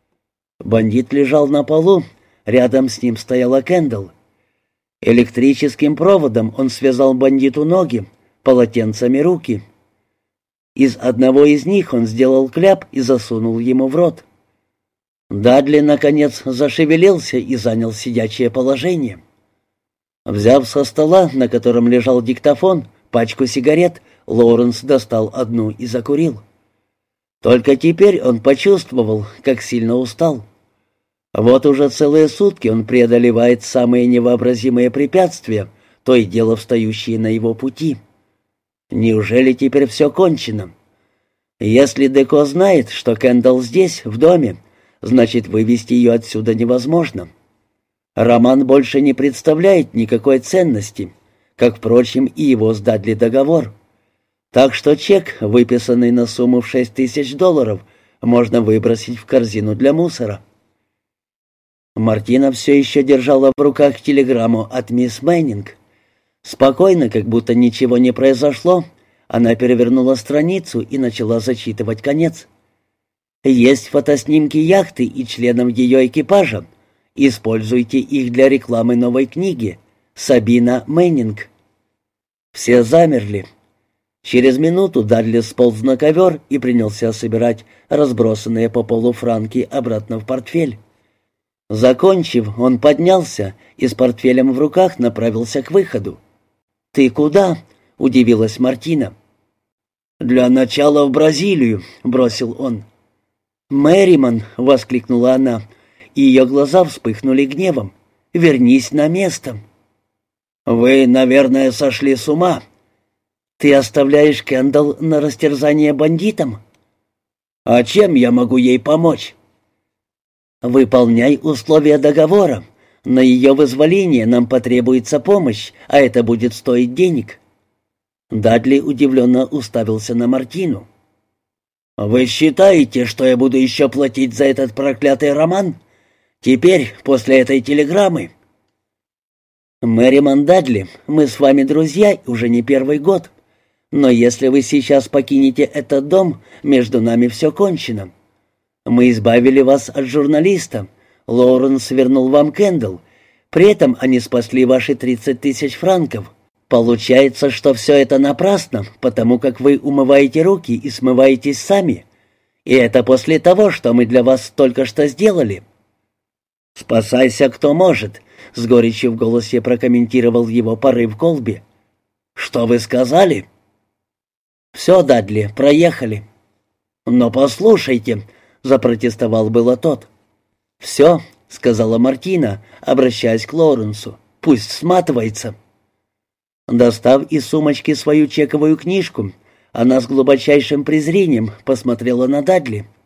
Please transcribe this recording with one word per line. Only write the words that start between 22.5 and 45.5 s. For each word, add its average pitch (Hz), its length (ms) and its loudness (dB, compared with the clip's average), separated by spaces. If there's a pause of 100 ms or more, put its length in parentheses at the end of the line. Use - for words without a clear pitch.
пачку 117 360 -2
сигарет, 156 560 -2 (260)
Лоуренс 117 540 2
достал 120 520 -2
одну 113 360 -4
и 107 160 -12
закурил. 123 560 -4 (1000)
Только 123 320 2
теперь 165 480 2
он 117 180 -2
почувствовал, 127 840 -2 (160)
как 131 200 -2
сильно 117 340 -4
устал. 127 480 -4 (880)
Вот 123 320 2
уже 143 220 2
целые 151 400 2
сутки 196 400 -2
он 110 180 -2
преодолевает 120 800 2
самые 123 420 0
невообразимые 123 840 0
препятствия, 139 760 -2 (360)
то 131 100 2
и 117 100 4
дело 113 300 -2
встающие 110 640 -4
на 110 160 -2
его 113 200 -4
пути. 135 420 -6 (920)
Неужели 113 640 0
теперь 135 340 0
всё 143 240 -2
кончено? 120 600 -2 (880)
Если 135 460 2
Деко 135 380 2
знает, 156 440 0
что - 280 -4
Кэндалл 127 440 2
здесь, 165 440 -2
в 110 120 -8
доме, 147 400 2 (460)
значит, 117 440 0
вывести 113 460 -2